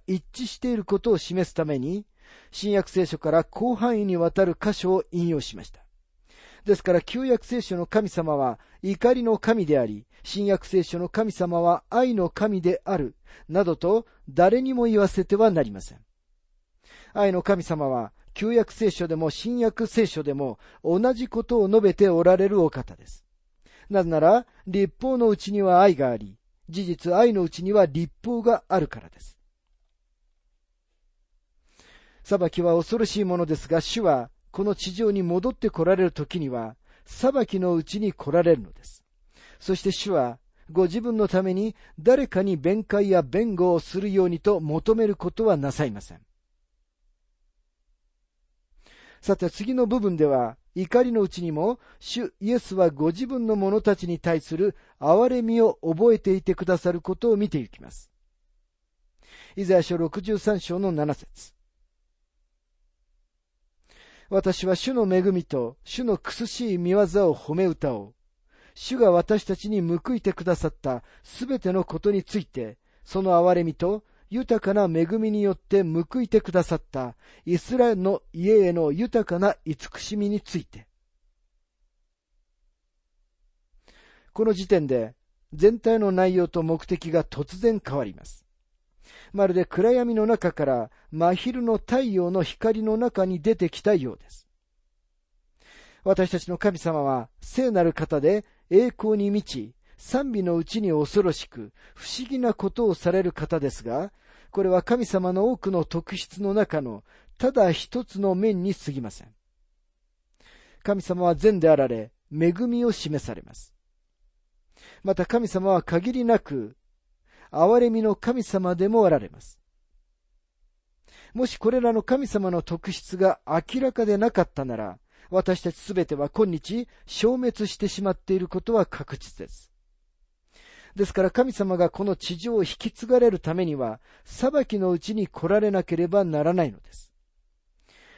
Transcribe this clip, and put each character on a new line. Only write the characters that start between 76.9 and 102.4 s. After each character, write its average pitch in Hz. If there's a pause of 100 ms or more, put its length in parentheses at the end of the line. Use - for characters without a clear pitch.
イ 170
ス 240
ラ 240
エ 220
ル 185
の 190 (100)
家 190
へ 180
の 160
豊 220
か 175
な 190
慈 -
し -
み 202
に 208
つ -
い -
て。」 - (3500)
こ 220
の 220
時 185
点 165
で 120 (380)
全 208
体 226
の 202
内 185
容 175
と 175
目 160
的 165
が 160
突 -
然 220
変 131
わ 143
り 151
ま -
す。 - (840)
ま 196
る 180
で 180
暗 220
闇 240
の 214
中 214
か 151
ら 120 (200)
真 170
昼 247
の 226
太 262
陽 185
の 185
光 220
の 220
中 226
に 180
出 214
て 170
き -
た 208
よ 127
う -
で -
す。 - (1600)
私 185
た 175
ち -
の 175
神 190
様 156
は 131 (120)
聖 254
な 185
る 170
方 156
で、 190 (240)
栄 214
光 214
に 202
満 208
ち、 117 (240)
賛 269
美 208
の 170
う 165
ち 220
に 196
恐 151
ろ 180
し -
く、 107 (220)
不 -
思 247
議 269
な 240